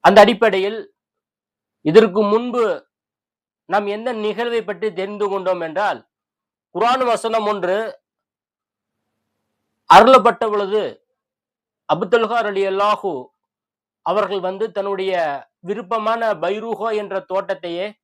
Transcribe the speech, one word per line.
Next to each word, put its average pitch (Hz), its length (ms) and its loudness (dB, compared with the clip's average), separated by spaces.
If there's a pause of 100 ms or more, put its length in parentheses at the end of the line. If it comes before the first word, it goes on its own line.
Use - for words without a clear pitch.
அந்த 202 160 8
அடிப்படையில் 208 560 2 (1080)
இதற்கு 190 360 4 (120)
முன்பு 240 300 -2 (1040)
நாம் 202 180 -2
எந்த 220 260 -6
நிகழ்வை 220 500 -4
பற்றி 208 260 -6 (100)
தெரிந்து 202 300 -6
கொண்டோம் 185 380 -4
என்றால், 131 320 -4 (760)
குர்ஆன் 240 300 0
வசனம் 226 480 -2
ஒன்று 185 260 -2 (2000)
அருளப்பட்ட 226 640 8
பொழுது 202 300 -2 (1040)
அபு 175 260 -2
தல்ஹா 233 240 0 (100)
ரலியல்லாஹு 196 640 -2 (920)
அவர்கள் 190 400 -2
வந்து 196 300 -4
தன்னுடைய 190 360 -4 (480)
விருப்பமான 220 680 -4 (140)
பைரூஹா 220 440 -4 (140)
என்ற 190 120 -10 (180)
தோட்டத்தையே 185 540 -6 (180)